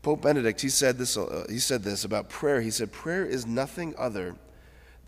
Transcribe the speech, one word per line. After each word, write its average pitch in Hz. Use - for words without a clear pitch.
Pope 151
Benedict, 139
he 135
said 131
this, 123
uh, 87
he 113
said 123
this 98
about 101
prayer. 143
He 110
said, 107
"Prayer 175
is 127
nothing 135
other 98